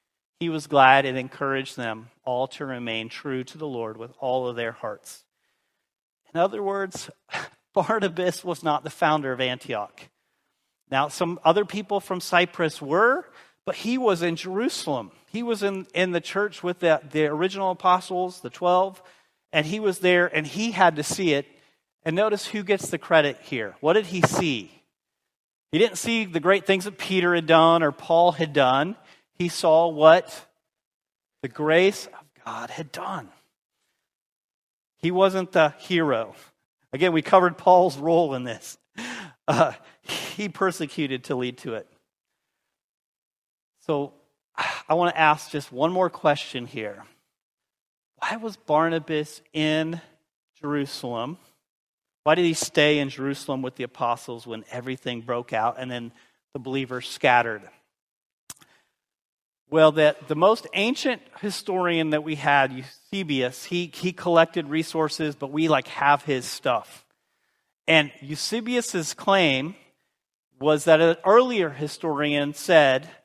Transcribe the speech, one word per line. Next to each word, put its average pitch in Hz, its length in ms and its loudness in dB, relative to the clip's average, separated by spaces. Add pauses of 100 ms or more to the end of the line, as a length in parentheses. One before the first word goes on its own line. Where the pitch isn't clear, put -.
(400)
he 170 80 -4
was 156 180 -6
glad 139 380 6
and 131 140 -4
encouraged 135 580 -6
them 113 320 -10 (160)
all 127 240 -4
to - 160 -12
remain 117 440 -8
true 131 360 -8
to 156 140 -20
the 156 80 -10
Lord 117 300 -8
with 117 220 -16
all 127 300 -2
of 120 80 -8
their 117 160 -6
hearts. - 520 -14 (1080)
In 165 80 -2
other 202 220 0
words, 196 480 -6 (200)
<laughs> - 440 -14
Barnabas 185 720 0
was 175 180 -6
not 147 220 0
the 147 60 -10
founder 151 420 0
of 123 80 -6
Antioch. 127 680 -6 (800)
Now, 139 180 0
some 175 360 -4
other 185 200 4
people 202 360 -4
from 180 200 -6
Cyprus 175 600 0
were, 220 460 2 (400)
but 196 80 -6
he 240 240 -4
was 196 240 0
in 165 140 -2
Jerusalem. 175 760 -6 (160)
He 226 160 -8
was 226 200 -4
in, 190 320 -4
in 180 180 0
the 170 80 -2
church 196 420 -4
with 180 160 -6
the, 160 220 2 (100)
the 151 160 0
original 185 460 -2
apostles, 180 680 -2
the - 100 -12
twelve, 185 520 0 (500)
and 156 140 0
he 202 140 -6
was 196 180 0
there, 180 280 4
and 156 200 -4
he 214 240 -4
had 180 260 4
to 143 60 -6
see 170 300 -2
it. 143 140 0 (580)
And 160 100 -2
notice 208 320 0
who 208 160 -6
gets 196 280 -2
the 165 80 -6
credit 147 440 2
here. 110 380 -8
What 156 140 2
did 208 120 2
he 175 160 -2
see? 131 480 -2 (1040)
He 156 60 0
didn't 202 200 2
see 226 260 -2
the 170 160 -4
great 185 260 2
things 190 180 0
that 202 140 -12
Peter 175 360 0
had 165 120 0
done 165 360 6
or 147 80 2
Paul 170 420 2
had 156 200 -4
done. 139 440 2 (400)
He 175 120 -4
saw 165 400 4
what 160 580 6 (960)
the 135 60 -8
grace 160 580 2
of - 380 -20
God - 260 -12
had 156 220 -12
done. 185 360 -10 (1700)
He 170 120 -4
wasn't 185 400 2
the 156 280 4
hero. 139 580 -2 (560)
Again, 170 200 2
we 156 100 2
covered 180 360 4
Paul's 180 400 4
role 160 360 2
in 123 100 -8
this. - 340 -12 (680)
Uh, 156 240 2 (300)
he - 460 -8
persecuted 151 760 -4
to 147 100 -4
lead 123 240 -6
to 120 160 -10
it. 104 140 -12 (1900)
So 143 340 -4 (760)
I 156 60 2
wanna 175 220 2
ask 151 340 2
just 143 220 -10
one 147 200 -2
more 185 160 0
question 139 580 -2
here. 104 360 -12 (1160)
Why - 180 -6
was 220 200 -10
Barnabas 156 880 -2 (100)
in 156 480 -2 (600)
Jerusalem? 139 800 -6 (840)
Why 156 140 6
did 175 80 2
he 165 100 2
stay 151 460 2
in 135 100 -4
Jerusalem 135 500 -6
with 127 140 -8
the 127 100 -10
apostles 120 640 -6
when 113 240 -12
everything 123 500 -8
broke 120 320 -8
out 117 260 -2
and 127 120 -10
then 117 220 -10 (400)
the 139 80 -10
believers 127 480 -6
scattered? 117 600 0 (2000)
Well, 156 220 6
the, 151 240 4 (120)
the 151 80 -4
most 190 360 2
ancient 233 480 -2 (200)
historian 180 720 -2
that 151 120 0
we 156 140 -6
had, 139 360 2
Eusebius, 131 920 -6
he, 175 280 -4
he 180 200 -6
collected 165 560 2
resources, 156 640 -4
but 139 160 -10
we, 156 180 -2
like, 143 200 2
have 143 340 2
his 131 220 -4
stuff. - 600 -4 (840)
And 156 320 4
Eusebius's 208 920 -6
claim 165 600 2 (880)
was 147 240 2
that 160 160 8
an 165 160 4 (100)
earlier 220 440 4
historian 147 840 -4
said 139 540 4 (160)